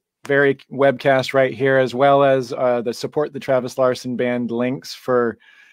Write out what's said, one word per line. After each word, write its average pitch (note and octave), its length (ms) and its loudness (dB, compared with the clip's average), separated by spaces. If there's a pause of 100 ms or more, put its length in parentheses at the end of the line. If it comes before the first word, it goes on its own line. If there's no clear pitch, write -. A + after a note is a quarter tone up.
(280)
very C#3 280 2 (160)
webcast C3+ 640 2
right C3+ 200 2
here, C3+ 240 0
as B2 180 0
well C#3 280 4
as, C3+ 300 2
uh, B2 280 0
the A2+ 120 -4
Support C#3+ 400 -6
the C3+ 60 -12
Travis B2+ 380 -2
Larson B2+ 380 -2
Band B2 360 -4
links B2+ 420 -4
for, A#2+ 440 -2 (360)